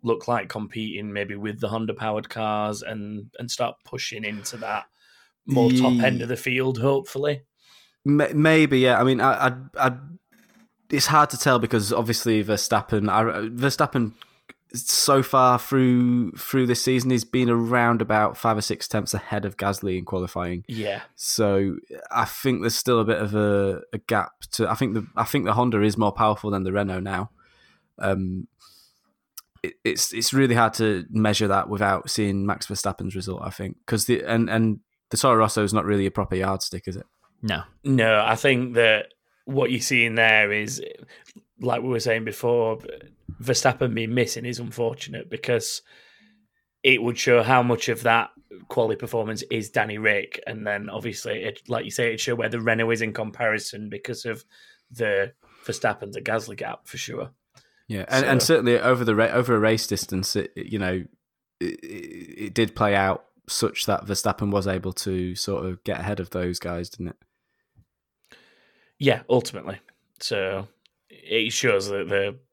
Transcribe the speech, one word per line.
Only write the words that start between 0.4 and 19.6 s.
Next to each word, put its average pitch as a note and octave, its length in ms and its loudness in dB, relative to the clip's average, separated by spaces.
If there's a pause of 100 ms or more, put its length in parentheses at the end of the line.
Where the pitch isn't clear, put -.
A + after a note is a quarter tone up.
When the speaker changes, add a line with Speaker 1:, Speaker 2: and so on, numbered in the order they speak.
Speaker 1:
competing G#2 640 -8
maybe G2+ 240 -6
with G#2 240 -8
the A#2 80 -4
Honda-powered A2 640 -4
cars G#2+ 540 -4
and, G#2+ 540 -10
and A#2+ 140 -10
start - 320 -4
pushing A#2 400 -10
into G#2 320 -8
that G#2+ 300 -6 (600)
more B2+ 240 4
top B2+ 220 6
Speaker 2:
Ye- A#2+ 140 4
Speaker 1:
end B2 160 2
of A#2 80 -6
the A#2+ 80 -4
field, C3 420 0
hopefully. C#3 640 0 (640)
Speaker 2:
May-, C#3+ 260 4
maybe, D3+ 480 6
yeah. B2+ 180 6
I A#2 60 6
mean, C3 160 4
I, C3 280 4
I, B2 60 2 (240)
I, C3 140 2 (1000)
it's C#3 180 2
hard D3 240 6
to A#2+ 60 -8
tell C3 220 4
because A2 320 0
obviously A2+ 540 2
Verstappen, G#2 680 0
I, A2 120 4 (260)
Verstappen B2 640 0 (600)
so - 480 2
far B2+ 380 4
through, B2 760 4
through C3 300 0
this A#2+ 140 2
season, C3 300 2
he's A#2 140 2
been B2+ 240 2
around A#2 520 2
about A2 360 2
five A2 200 0
or G#2 40 -2
six - 260 -6
tenths G#2 260 -2
ahead G2+ 300 -4
of G2 140 -6
Gasly G2 400 -2